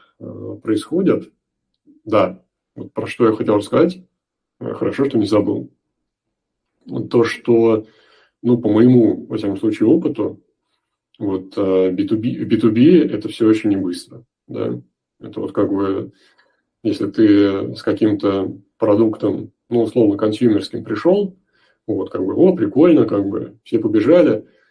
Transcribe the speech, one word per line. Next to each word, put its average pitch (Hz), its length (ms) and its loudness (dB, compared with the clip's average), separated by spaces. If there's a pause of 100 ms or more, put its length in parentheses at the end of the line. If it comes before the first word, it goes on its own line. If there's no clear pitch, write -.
(200)
э, 104 420 -14
происходит. 139 680 -2 (720)
Да, 95 380 -2 (340)
вот - 180 -16
про - 120 -8
что - 200 0
я 110 80 4
хотел 110 220 0
рассказать. 139 440 0 (600)
Э, 117 140 -8
хорошо, - 320 -2
что 117 120 -2
не 104 80 0
забыл. - 440 -2 (1400)
То, 117 140 4
что, 113 600 0 (560)
ну, 120 160 2
по 117 120 -2
моему, 110 560 4
во 110 120 -8
всяком 101 200 -6
случае, 110 300 0
опыту, 147 520 0 (800)
вот, 95 380 -8
э, 95 360 0
би 101 160 -4
ту 110 100 -2
би, 123 260 -4
в - 40 -10
би 117 100 2
ту 113 120 2
би 147 280 6
это 101 300 -2
все 110 200 0
очень 110 220 2
не 98 60 0
быстро, 90 480 -8 (240)
да. 60 320 -8 (400)
Это - 200 -14
вот - 120 -8
как 101 200 -2
бы, 98 400 -4 (720)
если 101 260 -2
ты 101 640 2
с - 60 -18
каким-то 98 760 -2 (220)
продуктом, 107 760 0 (180)
ну, 117 120 0
условно, 107 360 2
консюмерским 107 680 0
пришел, 185 520 0 (500)
вот, 101 240 -6
как 92 140 -6
бы, 98 100 -4
о, 185 220 4
прикольно, 147 500 4
как 101 220 -2
бы, - 360 -8
все 117 160 -2
побежали, 110 640 2 (240)